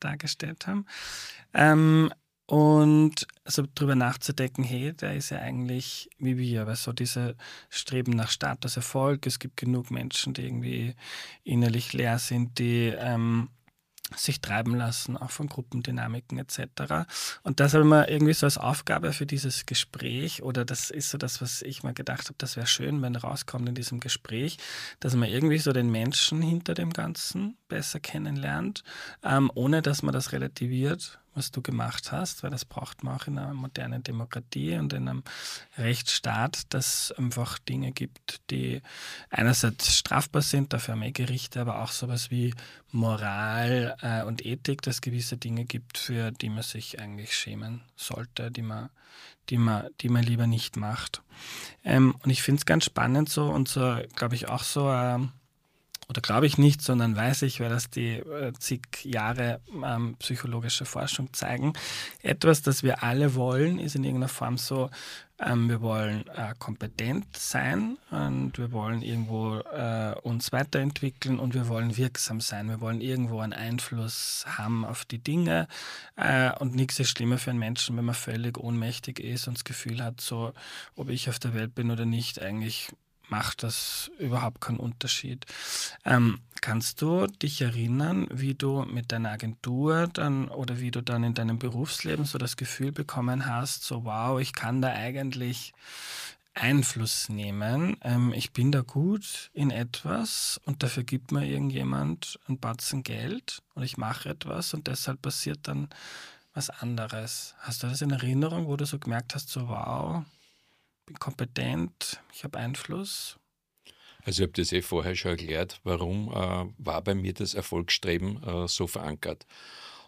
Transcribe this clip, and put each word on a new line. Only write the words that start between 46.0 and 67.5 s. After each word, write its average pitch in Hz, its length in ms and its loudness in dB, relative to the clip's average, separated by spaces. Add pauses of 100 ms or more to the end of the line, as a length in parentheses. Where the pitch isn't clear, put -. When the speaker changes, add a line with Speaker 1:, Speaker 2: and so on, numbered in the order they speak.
Speaker 1:
die - 180 -6
man 107 140 -4
sich - 360 -10
eigentlich 104 380 -6
schämen 110 460 -6 (120)
sollte, - 560 -8
die 120 120 -6
man, 110 260 -6 (600)
die 120 100 2
man, 110 280 4 (140)
die 123 80 2
man 120 140 6
lieber 117 240 4
nicht 113 300 0
macht. 110 440 -4 (600)
Ähm, 131 400 8
und 135 80 4
ich 127 100 2
find's 139 240 4
ganz 160 200 6
spannend 127 440 2
so 147 200 2
und 143 200 2
so, 127 280 2 (180)
glaub 120 180 0
ich, 120 160 -2
auch 117 140 -2
so, 139 260 2
ähm, 123 420 2 (760)
oder - 140 -4
glaube 120 260 6
ich 143 100 2
nicht, 143 240 10
sondern 117 340 4
weiß 123 280 2
ich, 131 160 0
weil 117 100 0
das 117 220 0
die, 117 220 -2
äh, 139 440 -6
zig 120 240 -4 (220)
Jahre, 120 580 -2 (240)
ähm, 120 320 -2
psychologische 117 680 -4
Forschung - 480 -4
zeigen. 131 400 0 (500)
Etwas, 156 400 6
das 135 180 4
wir 131 220 2
alle 127 320 4
wollen, 131 420 4
ist 160 160 -2
in 139 100 0
irgendeiner 131 240 0
Form 123 300 -2
so, 131 320 0 (480)
ähm, 117 320 4
wir 117 120 2
wollen, 107 480 0
äh, 113 280 -6
kompetent 113 800 -4
sein 214 640 -2 (100)